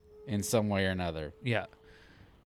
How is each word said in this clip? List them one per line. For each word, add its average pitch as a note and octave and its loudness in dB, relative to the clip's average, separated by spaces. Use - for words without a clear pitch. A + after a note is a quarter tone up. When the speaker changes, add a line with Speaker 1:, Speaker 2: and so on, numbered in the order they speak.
Speaker 1:
in G#2 0
some G#2+ 2
way G2 2
or F#2+ 2
another. E2 -4
Speaker 2:
Yeah. A2 0